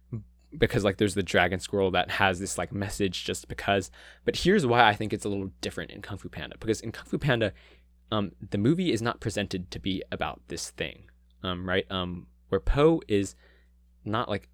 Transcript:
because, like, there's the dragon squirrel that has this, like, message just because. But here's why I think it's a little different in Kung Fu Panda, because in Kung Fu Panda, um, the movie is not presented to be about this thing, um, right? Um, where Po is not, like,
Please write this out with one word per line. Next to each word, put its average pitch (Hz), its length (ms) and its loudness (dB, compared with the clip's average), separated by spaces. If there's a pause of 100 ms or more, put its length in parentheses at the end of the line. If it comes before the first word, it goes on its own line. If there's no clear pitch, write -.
(580)
because, 117 260 2
like, 98 140 2
there's 101 180 2
the 98 80 0
dragon 90 360 4
squirrel 95 320 0
that 90 200 2
has 95 280 2
this, 92 180 -6
like, 87 140 -4
message 98 540 -2
just - 220 -6
because. - 420 -2 (340)
But - 140 0
here's 180 280 4
why 120 180 6
I 107 100 8
think 104 180 -4
it's - 140 -4
a 107 40 -2
little 98 300 -2
different 92 320 -6
in 101 100 -14
Kung 98 180 -10
Fu 90 100 -12
Panda, - 300 -10
because 107 220 0
in 113 100 -8
Kung - 140 -12
Fu - 120 -4
Panda, 120 340 2 (580)
um, 104 220 0 (200)
the 104 60 -2
movie 156 360 2
is 104 80 0
not 117 180 -2
presented 98 520 -4
to - 80 -10
be 95 220 -2 (100)
about - 360 -6
this - 220 -8
thing, - 400 -10 (340)
um, 92 240 -4
right? 92 240 0
Um, 90 360 -6 (200)
where 98 140 0
Po 156 480 4
is 101 260 0 (720)
not, 110 240 -2
like, 101 240 -6